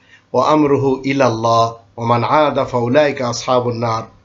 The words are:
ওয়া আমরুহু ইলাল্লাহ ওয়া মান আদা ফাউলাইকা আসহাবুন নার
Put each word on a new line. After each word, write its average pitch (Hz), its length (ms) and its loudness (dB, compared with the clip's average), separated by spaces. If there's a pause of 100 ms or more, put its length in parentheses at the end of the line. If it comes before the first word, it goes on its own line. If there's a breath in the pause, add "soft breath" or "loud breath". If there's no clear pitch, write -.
(340 soft breath)
ওয়া 123 140 2
আমরুহু 139 580 2
ইলাল্লাহ 117 600 2 (300)
ওয়া 117 120 -8
মান 117 160 0
আদা 135 420 0
ফাউলাইকা 131 600 0
আসহাবুন 123 500 -2
নার 113 260 -4 (220)